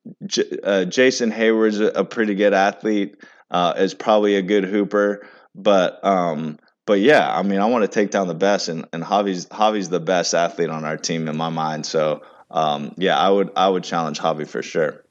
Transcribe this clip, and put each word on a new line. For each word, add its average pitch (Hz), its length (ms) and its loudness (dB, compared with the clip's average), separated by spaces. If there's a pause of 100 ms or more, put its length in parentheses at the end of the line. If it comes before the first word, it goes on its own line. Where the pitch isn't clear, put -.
(280)
J-, - 360 -4
uh, 95 220 2
Jason 127 460 2
Hayward's 110 480 2
a, 107 80 2
a 98 160 0
pretty 104 320 -2
good 101 180 2
athlete, 101 640 0 (360)
uh, 87 260 2
is 92 160 0
probably 104 420 2
a 98 60 2
good 95 240 2
hooper, 101 600 0 (260)
but, 98 500 0
um, 82 540 0 (300)
but 104 120 4
yeah, 104 320 4
I 76 120 -2
mean, 98 160 0
I 101 60 2
wanna 113 220 2
take 104 220 -2
down 98 180 -2
the 85 60 -4
best, 95 360 0
and, 82 220 -8
and 82 120 -8
Javi's, 98 520 -2
Javi's 107 340 0
the 87 100 -2
best 85 340 -2
athlete 85 360 -2
on 78 140 -8
our 78 140 -6
team 80 300 -6
in 78 100 -6
my 80 120 -4
mind. 78 360 -4
So, 76 380 -2 (320)
um, 76 420 -2
yeah, 87 220 0
I 90 100 2
would, 98 260 0
I 95 140 2
would 92 140 -2
challenge 80 360 -4
Javi 76 280 -4
for - 160 -8
sure. 78 460 -4